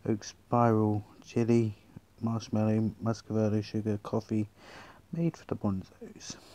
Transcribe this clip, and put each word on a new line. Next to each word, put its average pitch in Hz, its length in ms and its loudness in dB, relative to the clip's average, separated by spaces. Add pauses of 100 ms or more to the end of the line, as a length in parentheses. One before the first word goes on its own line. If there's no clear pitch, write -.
oak 110 180 -2
spiral, 110 800 2 (180)
chili, 117 540 2 (460)
marshmallow, 110 680 0 (140)
muscovado, 107 580 0
sugar, 107 360 -4
coffee, 110 500 -2 (640)
made 165 240 -2
for - 100 -20
the - 80 -4
bonzos." - 840 -6 (180)